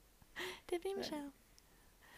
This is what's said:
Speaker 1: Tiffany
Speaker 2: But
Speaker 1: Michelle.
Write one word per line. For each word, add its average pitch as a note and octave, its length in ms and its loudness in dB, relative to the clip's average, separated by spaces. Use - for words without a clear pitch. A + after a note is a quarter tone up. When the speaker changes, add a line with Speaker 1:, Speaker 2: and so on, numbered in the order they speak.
Speaker 1:
Tiffany F#4 260 4
Speaker 2:
But G4 60 4
Speaker 1:
Michelle. D4 320 2